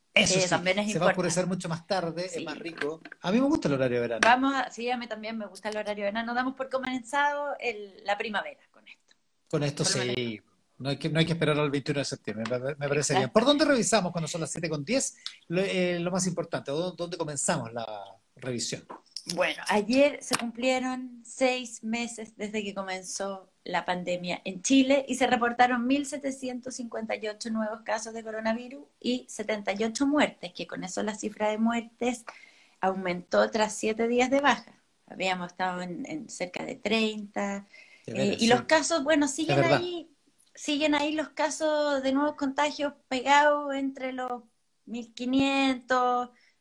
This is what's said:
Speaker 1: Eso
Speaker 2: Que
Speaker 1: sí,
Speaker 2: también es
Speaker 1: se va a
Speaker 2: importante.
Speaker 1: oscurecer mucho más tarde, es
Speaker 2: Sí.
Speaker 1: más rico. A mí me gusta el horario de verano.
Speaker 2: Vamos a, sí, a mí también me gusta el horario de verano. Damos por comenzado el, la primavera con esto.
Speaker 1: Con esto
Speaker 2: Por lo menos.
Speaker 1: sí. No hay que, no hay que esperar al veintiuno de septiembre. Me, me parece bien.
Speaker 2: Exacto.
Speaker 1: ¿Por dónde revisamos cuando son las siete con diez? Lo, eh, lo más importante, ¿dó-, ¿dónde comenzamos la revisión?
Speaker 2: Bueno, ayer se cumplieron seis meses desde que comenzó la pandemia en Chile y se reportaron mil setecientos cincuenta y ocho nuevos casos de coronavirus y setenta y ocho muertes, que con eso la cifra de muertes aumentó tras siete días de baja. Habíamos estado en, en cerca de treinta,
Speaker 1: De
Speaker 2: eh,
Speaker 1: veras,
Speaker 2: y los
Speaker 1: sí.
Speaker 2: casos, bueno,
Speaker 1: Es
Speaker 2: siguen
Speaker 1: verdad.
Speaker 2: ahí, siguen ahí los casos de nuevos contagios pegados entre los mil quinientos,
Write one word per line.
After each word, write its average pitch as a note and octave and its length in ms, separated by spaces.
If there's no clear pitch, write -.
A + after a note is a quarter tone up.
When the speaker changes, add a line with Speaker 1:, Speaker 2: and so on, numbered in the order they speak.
Speaker 1:
Eso F#3+ 200
Speaker 2:
Que F#3+ 80
Speaker 1:
sí, F3+ 60
Speaker 2:
también F3+ 300
es G#3 140
Speaker 1:
se E3 60
va E3+ 80
a F#3+ 40
Speaker 2:
importante. - 20
Speaker 1:
oscurecer F3 340
mucho F#3 220
más E3 180
tarde, F3 400
es F3+ 60
Speaker 2:
Sí. D#3+ 120
Speaker 1:
más D3+ 140
rico. D#3+ 440
A F3+ 120
mí A3+ 80
me C4+ 60
gusta D4+ 220
el C#3+ 60
horario B2+ 220
de A#2+ 60
verano. A#2 200
Speaker 2:
Vamos C4 320
a, C4+ 160
sí, A#3 200
a B3 60
mí A#3+ 100
también A3 300
me G#3+ 100
gusta G3 220
el G#3+ 80
horario G#3 280
de G3+ 80
verano. A#3 220
Damos C4 200
por C4 160
comenzado C#4+ 880
el, G#3 460
la G3+ 120
primavera F#3+ 440
con - 160
esto. - 280
Speaker 1:
Con D3+ 120
esto C#3+ 220
Speaker 2:
Por - 80
lo C3+ 60
menos. B2 160
Speaker 1:
sí. A#2 260
No C3 120
hay C#3 80
que, E3 100
no D3+ 100
hay E3 80
que E3 60
esperar D#3 260
al D3 120
veintiuno C#3+ 300
de B2+ 40
septiembre. A2 400
Me, C3+ 180
me C#3+ 120
parece C#3+ 260
bien. F#3+ 100
Speaker 2:
Exacto. B3 80
Speaker 1:
¿Por A3+ 140
dónde D4 180
revisamos A3 480
cuando D#3+ 160
son E3 140
las D#3 80
siete E3 180
con D3 160
diez? B3+ 320
Lo, F3 140
eh, F3+ 380
lo F3 100
más F#3 160
importante, D#3 440
¿dó-, E3+ 220
¿dónde F3 240
comenzamos D3+ 560
la A#2 140
revisión? - 500
Speaker 2:
Bueno, E3+ 340
ayer B3 540
se - 140
cumplieron B3+ 880
seis B3+ 580
meses A3+ 540
desde G#3+ 260
que G3+ 120
comenzó F#3+ 760
la F3 200
pandemia F3 600
en F#3+ 180
Chile C4+ 460
y C4+ 80
se B3+ 100
reportaron A#3+ 600
mil C#4 200
setecientos C4 720
cincuenta A3+ 400
y G#3 100
ocho G#3+ 240
nuevos A3 300
casos A3 340
de A3+ 80
coronavirus A3+ 600
y B3 280
setenta G#3 440
y G3+ 100
ocho A3+ 240
muertes, A#3+ 460
que E3+ 160
con - 160
eso F#3+ 180
la G#3 140
cifra G#3+ 320
de G#3+ 100
muertes A#3 640
aumentó F#3+ 680
tras G#3+ 240
siete A3 320
días A#3+ 240
de C#4 100
baja. - 400
Habíamos F#3 400
estado F3+ 340
en, F3 240
en D3+ 220
cerca - 360
de - 120
treinta, G#3 880
Speaker 1:
De - 60
Speaker 2:
eh, - 20
Speaker 1:
veras, - 140
Speaker 2:
y A#3 40
los A#3+ 140
Speaker 1:
sí. - 60
Speaker 2:
casos, D#4 360
bueno, D4 240
Speaker 1:
Es C#4 60
Speaker 2:
siguen D#4+ 240
Speaker 1:
verdad. E4 240
Speaker 2:
ahí, F4 280
siguen D4 400
ahí D4 160
los D4+ 200
casos D4+ 720
de C4+ 80
nuevos D4 240
contagios C#4+ 560
pegados C#4+ 640
entre C4+ 380
los B3+ 320
mil A3+ 300
quinientos, B3+ 1160